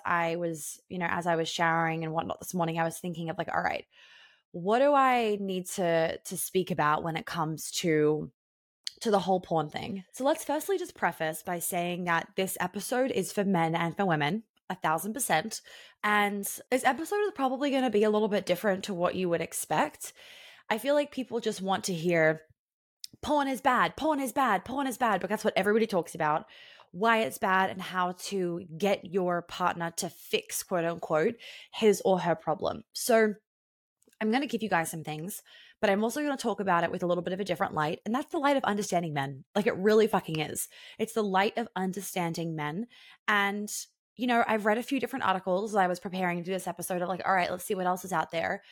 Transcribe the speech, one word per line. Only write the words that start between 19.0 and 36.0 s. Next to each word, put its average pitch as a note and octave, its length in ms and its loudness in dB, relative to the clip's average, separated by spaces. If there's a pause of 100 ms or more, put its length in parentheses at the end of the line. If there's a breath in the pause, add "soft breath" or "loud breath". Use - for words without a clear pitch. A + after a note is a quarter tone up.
you F3+ 140 -2
would E3 120 0
expect. - 720 -4 (560 loud breath)
I A3 100 -2
feel C#4 180 2
like D4 160 0
people A#3 260 -6
just G#3 240 -4
want F#3+ 220 -2
to F#3+ 100 -2
hear, D#3+ 480 2 (800)
"Porn C#4+ 260 2
is C4 140 -4
bad, G#3+ 340 4
porn D4 240 0
is C4+ 120 -4
bad, A3 340 2
porn C4 200 -4
is B3+ 120 -6
bad," G#3+ 220 2
because F#3 100 -4
that's G#3 140 -2
what A3 120 2
everybody G#3 300 4
talks F3+ 280 -2
about, D#3 320 0 (440 loud breath)
why A3 300 2
it's - 180 -4
bad F#3+ 320 2
and F#3 100 -10
how F3+ 320 -2
to F#3 540 -4 (100)
get G3 280 0
your F3 360 0
partner E3+ 520 -2
to - 180 -6
fix, - 520 -6
quote F3 220 -2
unquote, E3+ 520 0 (360 loud breath)
his G#3 320 4
or F#3 160 4
her E3+ 140 2
problem. - 580 -2
So A3 420 4 (840)
I'm G#3+ 100 2
gonna C4+ 160 2
give A3+ 160 -2
you G#3 60 -4
guys E3 220 2
some D#3+ 140 -8
things, D#3 380 -10 (380 loud breath)
but G#3+ 80 4
I'm G3+ 160 4